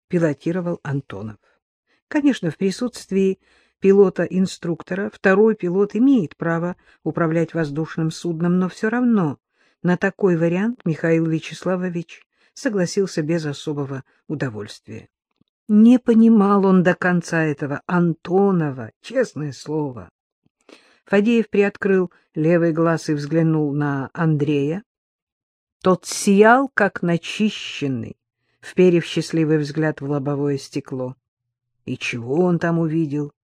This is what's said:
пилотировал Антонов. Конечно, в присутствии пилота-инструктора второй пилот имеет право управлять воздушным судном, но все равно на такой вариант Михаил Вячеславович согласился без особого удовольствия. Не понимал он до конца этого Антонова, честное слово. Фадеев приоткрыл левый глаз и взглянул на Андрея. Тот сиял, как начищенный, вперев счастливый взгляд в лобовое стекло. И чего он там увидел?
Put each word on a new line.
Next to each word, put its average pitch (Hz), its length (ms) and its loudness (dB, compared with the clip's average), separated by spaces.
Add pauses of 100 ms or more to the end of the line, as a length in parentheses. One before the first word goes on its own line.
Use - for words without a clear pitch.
пилотировал 170 760 -4
Антонов. 110 580 -10 (680)
Конечно, 277 440 0
в - 60 -10
присутствии 190 800 -2 (440)
пилота-инструктора 185 1300 0
второй 208 420 4
пилот 190 380 -2
имеет 240 440 2
право 165 400 -4 (260)
управлять 160 500 -2
воздушным 160 560 -4
судном, 175 480 -2
но 185 120 0
все 220 200 -6
равно 220 500 0 (440)
на 175 140 2
такой 190 400 0
вариант 180 480 -2
Михаил 165 400 0
Вячеславович 175 1000 -6 (280)
согласился 196 680 -2
без 160 220 -2
особого 143 600 -8 (240)
удовольствия. 110 800 -10 (580)
Не 226 320 8
понимал 220 680 6
он 185 160 6
до 175 140 2
конца 175 480 0
этого 143 440 -4
Антонова, 175 1040 0 (100)
честное 208 500 -4
слово. 135 580 -8 (960)
Фадеев 214 440 2
приоткрыл 196 640 0 (220)
левый 165 380 2
глаз 165 380 0
и 156 40 0
взглянул 151 600 0
на 143 400 -4
Андрея. 151 720 -2 (1000)
Тот 185 220 0
сиял, 220 680 4
как - 300 -2
начищенный, 160 1120 -4 (420)
вперев 175 460 2
счастливый 156 540 0
взгляд 151 420 -4
в 139 80 -6
лобовое 143 480 -2
стекло. 135 580 -10 (680)
И 127 120 -8
чего 127 460 -2
он 180 140 2
там 170 220 0
увидел? 151 520 -2 (160)